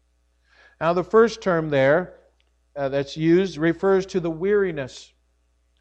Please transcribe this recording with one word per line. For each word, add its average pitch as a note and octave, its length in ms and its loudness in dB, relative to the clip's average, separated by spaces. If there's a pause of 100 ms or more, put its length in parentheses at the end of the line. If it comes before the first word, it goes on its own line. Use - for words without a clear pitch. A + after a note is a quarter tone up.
(800)
Now, D#3+ 120 0
the F3 120 -2
first A3+ 360 2
term E3 300 -2
there, C#3+ 440 2 (600)
uh, C#3 140 -4
that's C#3 280 -6
used E3 420 2
refers F#3 480 0
to F#3+ 120 -4
the E3+ 120 -4
weariness E3+ 800 -4 (680)